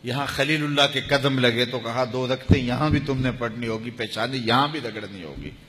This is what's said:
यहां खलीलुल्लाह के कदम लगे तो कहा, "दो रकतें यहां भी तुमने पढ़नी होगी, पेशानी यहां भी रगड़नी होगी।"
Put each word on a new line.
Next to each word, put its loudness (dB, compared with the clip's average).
यहां -2
खलीलुल्लाह 2
के 0
कदम 2
लगे 4
तो -4
कहा, -2
"दो -4
रकतें 4
यहां 0
भी 4
तुमने 0
पढ़नी -4
होगी, -4
पेशानी -4
यहां 2
भी -6
रगड़नी -10
होगी।" -12